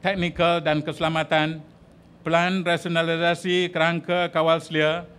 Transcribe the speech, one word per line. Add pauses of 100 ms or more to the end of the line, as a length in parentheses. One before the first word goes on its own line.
teknikal
dan
keselamatan, (640)
plan
rasionalisasi
kerangka
kawal
selia (140)